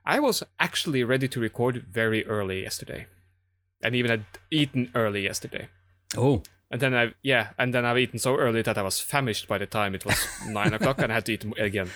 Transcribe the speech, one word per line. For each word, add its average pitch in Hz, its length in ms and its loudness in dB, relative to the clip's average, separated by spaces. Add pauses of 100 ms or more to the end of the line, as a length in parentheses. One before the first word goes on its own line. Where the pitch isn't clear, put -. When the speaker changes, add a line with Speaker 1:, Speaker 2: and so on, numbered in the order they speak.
Speaker 1:
I 190 160 2
was 269 240 2 (160)
actually 147 460 0
ready 131 240 2
to 131 100 -6
record 120 500 -2
very 110 380 0
early 98 360 -2
yesterday. - 440 -10 (760)
And 117 120 -2
even 120 160 0
had 110 140 -2 (260)
eaten 139 440 0
early 104 280 0
yesterday. - 460 -6 (480)
Speaker 2:
Oh. 123 260 4 (280)
Speaker 1:
And 123 100 -4
then 131 140 2
I, 117 180 2 (100)
yeah, 120 360 2
and 123 160 2
then 120 100 2
I've 120 140 2
eaten 120 200 0
so 127 180 2
early 117 260 2
that 110 160 0
I 104 40 0
was 95 160 -2
famished 131 480 -2
by 104 120 0
the 101 80 -4
time 101 280 -2
it 92 120 -8
was 101 200 0 (100)
<laughs> 98 120 -12
nine 104 240 2
o'clock 170 300 0
and 113 100 0
I 113 40 2
had 110 100 0
to 117 80 0
eat 104 100 -8
m-, 107 140 -6
again. 101 380 0